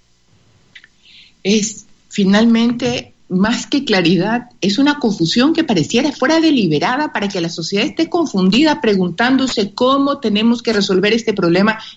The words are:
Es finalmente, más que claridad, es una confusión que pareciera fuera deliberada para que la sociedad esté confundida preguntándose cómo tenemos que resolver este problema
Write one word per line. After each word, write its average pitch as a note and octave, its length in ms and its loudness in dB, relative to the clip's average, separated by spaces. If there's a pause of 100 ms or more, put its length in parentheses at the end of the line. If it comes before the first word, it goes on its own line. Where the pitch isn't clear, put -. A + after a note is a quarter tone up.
(1400)
Es G3+ 420 -2 (240)
finalmente, A#3 1040 0 (160)
más G#3+ 380 -2
que C#4+ 180 -2
claridad, F#3+ 640 0 (120)
es G3+ 180 -2
una C#4+ 180 2
confusión A#3+ 560 0
que D#4+ 100 0
pareciera A#3+ 480 0
fuera D4+ 300 0
deliberada B3 720 0
para G#3 160 -4
que G3+ 100 -6
la E3+ 100 -4
sociedad F#3 360 -4
esté - 240 -4
confundida C4 720 2
preguntándose A3 920 0
cómo C#4 440 2
tenemos A3+ 440 0
que A#3 100 -2
resolver G3+ 400 2
este A3+ 200 -2
problema G3 460 2 (180)